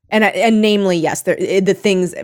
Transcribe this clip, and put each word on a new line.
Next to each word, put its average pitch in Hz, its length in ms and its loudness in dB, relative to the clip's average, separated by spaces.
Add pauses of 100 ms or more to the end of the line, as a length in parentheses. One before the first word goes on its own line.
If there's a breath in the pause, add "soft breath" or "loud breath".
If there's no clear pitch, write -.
(100)
And, 214 140 0
and 214 360 2
namely, 202 380 2
yes, 151 240 -4
they're, 180 180 -2
i-, 175 200 0
the 190 140 2
things 185 500 -2